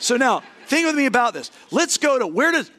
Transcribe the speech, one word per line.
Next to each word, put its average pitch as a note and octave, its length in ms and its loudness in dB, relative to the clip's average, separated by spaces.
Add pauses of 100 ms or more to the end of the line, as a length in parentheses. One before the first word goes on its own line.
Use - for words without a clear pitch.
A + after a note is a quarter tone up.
so B3 160 0
now A#3+ 260 2 (240)
think D#4+ 200 0
with D#4 100 -2
me C#4 100 2
about A#3 280 0
this. C3+ 180 -14 (180)
Let's D4+ 280 0
go C#4 200 0
to A3 80 -2
where G#3+ 240 0
does, D#4+ 280 -2